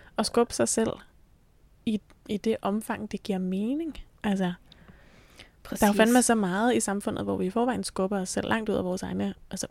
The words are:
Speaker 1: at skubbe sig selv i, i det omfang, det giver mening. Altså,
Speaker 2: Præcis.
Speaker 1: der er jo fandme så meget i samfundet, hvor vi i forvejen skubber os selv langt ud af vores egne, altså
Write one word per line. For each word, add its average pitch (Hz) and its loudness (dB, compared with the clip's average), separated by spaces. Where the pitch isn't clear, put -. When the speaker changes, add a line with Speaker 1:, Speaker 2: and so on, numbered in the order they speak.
Speaker 1:
at 220 0
skubbe - 2
sig 233 2
selv 226 2
i, 214 0
i 214 -2
det 220 0
omfang, 208 -4
det 202 -8
giver 196 -2
mening. 214 -2
Altså, 190 0
Speaker 2:
Præcis. - -8
Speaker 1:
der 220 6
er 202 8
jo 208 2
fandme 233 6
så 233 4
meget 214 2
i 226 4
samfundet, 208 -4
hvor 202 -2
vi 190 -2
i 185 0
forvejen 233 0
skubber 190 -2
os 185 -6
selv - -4
langt 214 0
ud 202 0
af 190 0
vores 180 -4
egne, 190 -4
altså - -6